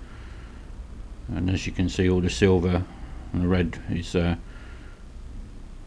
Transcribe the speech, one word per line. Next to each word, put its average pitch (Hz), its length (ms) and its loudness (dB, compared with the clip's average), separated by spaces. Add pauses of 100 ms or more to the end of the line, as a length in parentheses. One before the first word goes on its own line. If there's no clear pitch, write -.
(1300)
and 87 140 2
as 95 180 2
you - 60 -2
can 90 160 2
see 92 220 4
all 92 100 6
the 90 80 2
silver 92 560 6 (480)
and 92 100 0
the 90 60 4
red 87 300 4 (100)
is, 87 260 -2
uh, 87 220 4 (1500)